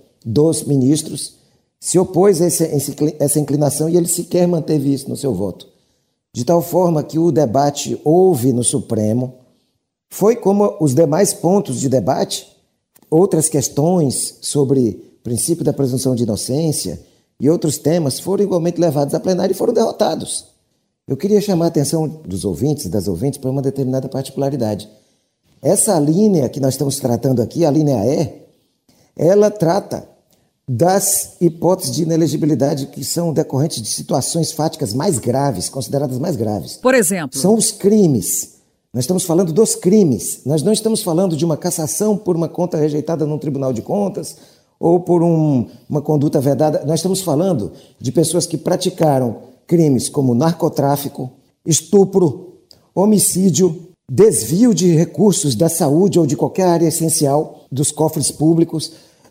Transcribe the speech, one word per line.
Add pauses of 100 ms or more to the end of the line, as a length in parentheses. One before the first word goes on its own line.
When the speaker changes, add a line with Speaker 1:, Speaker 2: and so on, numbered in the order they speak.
(240)
Speaker 1:
dos
ministros, (460)
se
opôs
a
esse,
esse, (240)
essa
inclinação
e
ele
sequer
manteve
isso
no
seu
voto. (640)
De
tal
forma
que
o
debate
houve
no
Supremo, (800)
foi
como
os
demais
pontos
de
debate, (640)
outras
questões
sobre
princípio
da
presunção
de
inocência (380)
e
outros
temas
foram
igualmente
levados
a
plenário
e
foram
derrotados. (640)
Eu
queria
chamar
a
atenção
dos
ouvintes
e
das
ouvintes
para
uma
determinada
particularidade. (720)
Essa
linha
que
nós
estamos
tratando
aqui,
a
linha
E, (720)
ela
trata (640)
das
hipóteses
de
inelegibilidade
que
são
decorrentes
de
situações
fáticas
mais
graves,
consideradas
mais
graves.
Speaker 2:
Por
exemplo?
Speaker 1:
São
os
crimes. (340)
Nós
estamos
falando
dos
crimes.
Nós
não
estamos
falando
de
uma
cassação
por
uma
conta
rejeitada
num
tribunal
de
contas (420)
ou
por
um, (240)
uma
conduta
vedada.
Nós
estamos
falando (280)
de
pessoas
que
praticaram (160)
crimes
como
narcotráfico, (340)
estupro, (360)
homicídio, (240)
desvio
de
recursos
da
saúde
ou
de
qualquer
área
essencial
dos
cofres
públicos. (380)